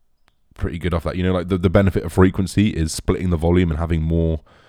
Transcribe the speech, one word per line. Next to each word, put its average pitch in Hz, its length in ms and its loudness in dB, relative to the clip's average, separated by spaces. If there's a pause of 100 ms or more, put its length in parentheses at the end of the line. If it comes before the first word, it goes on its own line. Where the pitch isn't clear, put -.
(560)
pretty - 240 -8
good 85 140 -2
off 82 100 -4
that. 82 120 -6
You 90 80 -4
know, 92 100 0
like, 90 140 -4
the, 92 100 0
the 87 120 2
benefit 98 340 2
of - 80 -8
frequency 95 580 2
is 80 220 -2
splitting - 380 -4
the 87 80 0
volume 87 320 2
and 76 100 -2
having 82 220 -2
more 80 400 -2 (280)